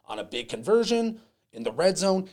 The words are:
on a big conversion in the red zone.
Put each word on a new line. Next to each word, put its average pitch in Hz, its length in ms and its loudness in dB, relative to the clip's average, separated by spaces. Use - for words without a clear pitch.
on 107 140 -8
a - 60 -6
big 120 240 -6
conversion 220 720 0
in - 100 -10
the - 80 -2
red 170 260 2
zone. 190 340 0